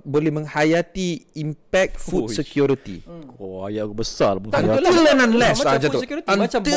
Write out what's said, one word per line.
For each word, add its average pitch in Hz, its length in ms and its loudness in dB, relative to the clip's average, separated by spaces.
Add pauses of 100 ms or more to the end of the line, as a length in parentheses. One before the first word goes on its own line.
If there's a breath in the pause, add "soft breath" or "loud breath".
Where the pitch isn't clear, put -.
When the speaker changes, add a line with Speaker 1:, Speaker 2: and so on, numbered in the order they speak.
Speaker 1:
boleh 151 320 0
menghayati 156 1040 -2
impact 156 640 -2
food 120 320 -4
Speaker 2:
Ui. - 20 -6
Speaker 1:
security. 120 720 -2
Speaker 3:
Hmm. 127 320 -18
Speaker 2:
Wah, 95 320 -10
ayat 107 160 -4
aku 107 160 -6
besar 107 400 0
lah 98 80 -12
Speaker 3:
Tak, - 160 0
betul - 160 2
lah. 359 80 2
Speaker 1:
Until 339 240 6
and 262 160 4
unless, 226 320 4
Speaker 3:
Macam 285 80 0
Speaker 1:
ah, - 80 4
macam 131 80 0
Speaker 3:
food - 80 0
Speaker 1:
tu. - 80 0
Speaker 3:
security, 285 320 -8
macam 202 320 0
Speaker 1:
Until 285 120 0